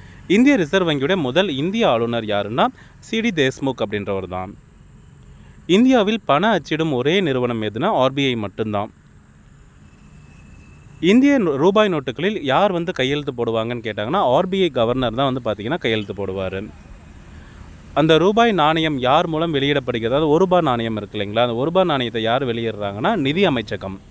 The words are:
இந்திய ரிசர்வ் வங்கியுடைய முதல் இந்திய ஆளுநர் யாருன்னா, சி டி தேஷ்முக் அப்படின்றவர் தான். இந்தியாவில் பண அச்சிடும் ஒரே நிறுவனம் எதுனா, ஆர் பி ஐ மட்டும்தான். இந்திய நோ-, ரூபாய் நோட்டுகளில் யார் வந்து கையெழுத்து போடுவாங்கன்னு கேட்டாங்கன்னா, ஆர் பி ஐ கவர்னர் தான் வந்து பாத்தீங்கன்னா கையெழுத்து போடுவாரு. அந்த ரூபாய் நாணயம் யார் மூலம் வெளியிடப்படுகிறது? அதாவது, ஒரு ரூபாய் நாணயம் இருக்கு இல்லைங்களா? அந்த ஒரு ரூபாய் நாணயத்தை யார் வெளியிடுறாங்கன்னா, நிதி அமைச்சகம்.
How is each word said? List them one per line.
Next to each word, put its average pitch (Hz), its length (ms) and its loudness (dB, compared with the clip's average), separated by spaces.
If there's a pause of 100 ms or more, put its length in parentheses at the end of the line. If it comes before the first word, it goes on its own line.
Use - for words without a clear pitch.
(280)
இந்திய 254 280 4
ரிசர்வ் 175 340 2
வங்கியுடைய 147 260 0
முதல் 165 340 0
இந்திய 180 400 0
ஆளுநர் 117 360 0
யாருன்னா, 104 400 0 (340)
சி 226 220 -6
டி 233 80 -2
தேஷ்முக் 135 580 -2
அப்படின்றவர் 98 400 -4
தான். 92 280 -8 (1120)
இந்தியாவில் 220 580 4
பண 165 240 2
அச்சிடும் 160 440 0
ஒரே 147 280 0
நிறுவனம் 123 400 0
எதுனா, 107 240 -4
ஆர் 135 280 2
பி 139 120 -2
ஐ 127 100 0
மட்டும்தான். 107 560 -4 (2000)
இந்திய 262 400 4
நோ-, 160 160 0
ரூபாய் 196 340 4
நோட்டுகளில் 156 540 -4
யார் 160 280 2
வந்து 170 220 -4
கையெழுத்து 143 380 -2
போடுவாங்கன்னு 117 560 -4
கேட்டாங்கன்னா, 107 340 -2 (140)
ஆர் 185 140 0
பி 190 140 0
ஐ 170 60 0
கவர்னர் 123 440 0
தான் 131 200 -2
வந்து 131 120 -6
பாத்தீங்கன்னா 107 320 -4
கையெழுத்து 107 360 -2
போடுவாரு. 95 560 -6 (1200)
அந்த 156 240 4
ரூபாய் 214 340 4
நாணயம் 160 480 2
யார் 143 280 2
மூலம் 160 260 -2
வெளியிடப்படுகிறது? 131 520 -2
அதாவது, 143 220 0
ஒரு 147 100 4
ரூபாய் 180 240 2
நாணயம் 117 360 0
இருக்கு 104 220 -6
இல்லைங்களா? 104 220 -2
அந்த 120 140 0
ஒரு 127 100 -2
ரூபாய் 180 200 2
நாணயத்தை 123 360 -2
யார் 123 240 0
வெளியிடுறாங்கன்னா, 113 720 -4
நிதி 156 300 0
அமைச்சகம். 101 540 -4 (120)